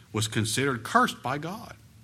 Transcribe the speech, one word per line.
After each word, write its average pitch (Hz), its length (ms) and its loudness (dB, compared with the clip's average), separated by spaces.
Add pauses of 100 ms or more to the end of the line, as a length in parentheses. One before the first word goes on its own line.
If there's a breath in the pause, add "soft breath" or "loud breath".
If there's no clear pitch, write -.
(120 soft breath)
was 107 160 0
considered 123 560 0
cursed - 400 4
by 131 140 -2
God. 180 380 -10 (280)